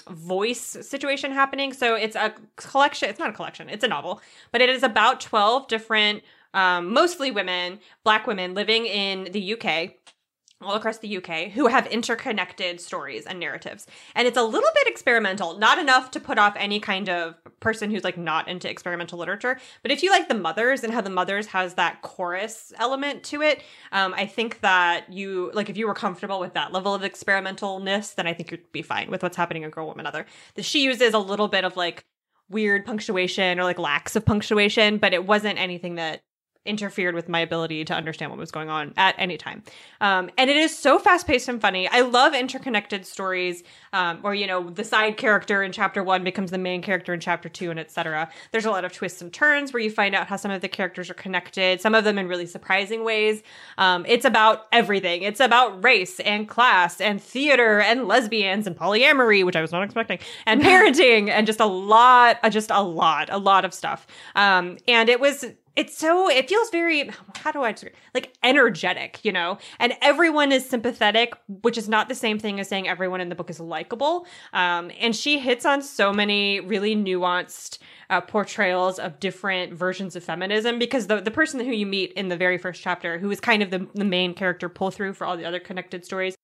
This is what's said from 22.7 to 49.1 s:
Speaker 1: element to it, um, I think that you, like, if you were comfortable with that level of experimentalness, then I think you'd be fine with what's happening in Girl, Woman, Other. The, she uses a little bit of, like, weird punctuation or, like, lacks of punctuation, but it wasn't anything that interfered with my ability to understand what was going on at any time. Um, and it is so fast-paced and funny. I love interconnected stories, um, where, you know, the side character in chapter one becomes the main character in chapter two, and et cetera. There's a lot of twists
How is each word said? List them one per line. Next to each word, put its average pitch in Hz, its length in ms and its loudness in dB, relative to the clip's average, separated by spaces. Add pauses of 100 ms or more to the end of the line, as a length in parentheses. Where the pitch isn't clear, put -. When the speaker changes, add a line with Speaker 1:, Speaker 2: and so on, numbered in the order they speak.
Speaker 1:
element 269 480 -4
to 294 160 -8
it, 302 200 0 (300)
um, 190 240 0
I 196 100 -4
think 220 360 -6
that 180 500 2
you, 190 420 -6
like, 208 160 -4
if 175 60 -12
you 220 120 -4
were 202 60 -2
comfortable 196 460 -6
with 185 140 -8
that 156 180 -4
level 190 220 -2
of 196 80 -4
experimentalness, 196 1120 -4
then 170 120 -4
I 170 60 -2
think 165 180 -12
you'd - 200 -14
be - 100 -8
fine - 300 -6
with 185 100 -6
what's 175 160 -6
happening 170 260 -4
in 156 60 -12
Girl, 160 180 -12
Woman, 156 180 -12
Other. 151 200 -8 (300)
The, 208 80 -10
she 294 200 0
uses 240 300 2
a 214 60 2
little 202 300 -2
bit 190 160 0
of, 185 100 -4
like, 175 300 -4 (440)
weird 202 360 0
punctuation 185 760 -2
or, 180 40 0
like, 180 160 -2
lacks 147 360 -2
of 214 100 -2
punctuation, 208 720 2
but 202 160 2
it 180 120 0
wasn't 208 340 2
anything 175 360 -6
that 160 260 -6 (440)
interfered 202 480 -4
with 170 140 -6
my 170 140 0
ability 165 420 -4
to 165 100 -6
understand 156 380 -6
what 135 80 -12
was 165 100 -12
going 156 200 -10
on 156 260 -8
at 190 220 4
any 180 180 -4
time. - 260 -14 (380)
Um, 190 380 0
and 262 120 4
it 285 60 4
is 311 180 2
so 285 240 4
fast-paced 330 520 2
and 240 100 -6
funny. 185 300 0
I 247 100 4
love 254 340 6
interconnected 247 720 -4
stories, 180 600 -6 (260)
um, 175 300 -2
where, 202 120 -2
you 202 140 -4
know, 180 220 -4
the 202 160 -8
side 214 320 2
character 202 440 2
in 190 120 -4
chapter 202 280 -2
one 185 220 2
becomes 185 280 -4
the 185 60 -2
main 180 240 -4
character 180 320 -4
in 170 60 -4
chapter 170 300 -4
two, 170 200 -8
and 160 120 -8
et - 100 -16
cetera. 165 380 -4 (240)
There's 226 100 -2
a 220 80 0
lot 185 140 -2
of 180 80 -10
twists - 280 -8